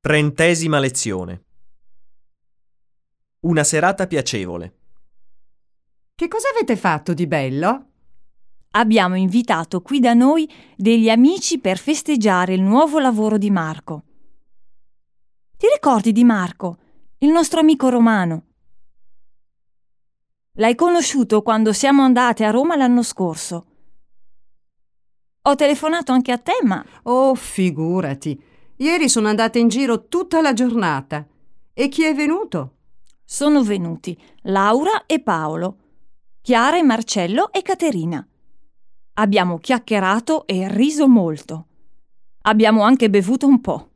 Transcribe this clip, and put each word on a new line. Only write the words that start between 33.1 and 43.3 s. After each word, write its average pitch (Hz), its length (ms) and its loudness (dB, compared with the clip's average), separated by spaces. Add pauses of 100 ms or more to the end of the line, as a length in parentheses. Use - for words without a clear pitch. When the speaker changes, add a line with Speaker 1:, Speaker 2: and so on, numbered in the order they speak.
Speaker 3:
Sono 294 360 0
venuti 180 560 -6 (260)
Laura 214 600 0
e 320 140 -2
Paolo, 165 580 -6 (600)
Chiara 247 380 0
e 349 60 2
Marcello 226 680 -2
e 392 100 -4
Caterina. 226 640 -4 (880)
Abbiamo 196 420 0
chiacchierato 226 880 -2
e 190 260 -4
riso 294 360 2
molto. 160 580 0 (760)
Abbiamo 214 400 4
anche 233 260 4
bevuto 202 380 0